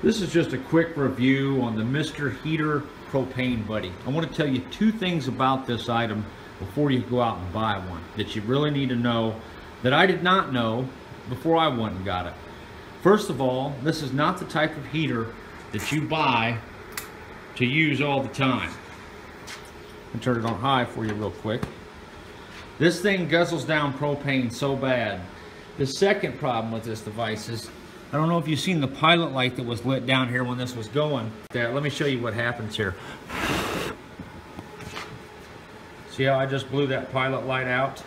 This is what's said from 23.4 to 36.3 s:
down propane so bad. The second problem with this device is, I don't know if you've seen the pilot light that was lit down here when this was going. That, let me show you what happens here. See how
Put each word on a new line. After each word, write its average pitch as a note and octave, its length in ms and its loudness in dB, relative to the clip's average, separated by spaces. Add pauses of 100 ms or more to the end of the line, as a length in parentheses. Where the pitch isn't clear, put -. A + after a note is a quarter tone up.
down D3 280 2
propane C#3 600 0
so C#3 220 0
bad. A#2+ 460 0 (580)
The C#3 80 2
second G3 500 2
problem A2+ 340 0
with A2+ 120 -4
this A2 180 -6
device A2 480 -4
is, A2+ 220 -8 (420)
I - 20 -2
don't D#3 140 4
know E3+ 80 4
if D#3 100 0
you've D3+ 140 2
seen F3+ 180 2
the C3+ 80 2
pilot D#3 460 4
light B2+ 240 0
that B2+ 80 -2
was A2+ 200 -4
lit B2+ 200 2
down C3 240 2
here B2+ 160 2
when B2 120 -4
this B2 160 -4
was A2 140 -6
going. C#3+ 420 0 (200)
That, A#2+ 240 0
let C#3+ 100 0
me D3 60 0
show D3 160 -2
you C3 160 2
what A2+ 120 -2
happens A#2 440 -2
here. G2 180 0 (3250)
See C3 120 -2
how C3+ 160 4